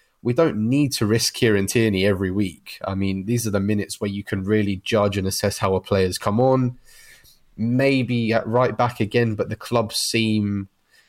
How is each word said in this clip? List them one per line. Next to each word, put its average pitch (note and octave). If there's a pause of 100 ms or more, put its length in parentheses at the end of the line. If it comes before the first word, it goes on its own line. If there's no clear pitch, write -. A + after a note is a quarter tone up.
(240)
we A#2+
don't D3
need B2+
to -
risk A2+
Kieran G2+
Tierney G#2
every G2
week. F#2+
I G2
mean, F#2+
these A#2
are G#2
the G2+
minutes G2+
where G#2
you G2+
can G2
really G2+
judge G2+
and F#2+
assess -
how F#2+
a F#2
player's F#2+
come G#2+
on. C3 (760)
Maybe A#2+
at A2+
right A#2
back A#2+
again, A2+
but G#2
the A2
club A#2
seem, G#2 (380)